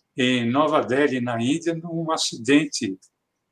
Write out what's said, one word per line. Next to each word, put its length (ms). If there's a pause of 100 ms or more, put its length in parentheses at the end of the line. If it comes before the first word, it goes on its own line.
(160)
em 340
Nova 320
Delhi, 380
na 240
Índia, 320
num 340
acidente, 880 (540)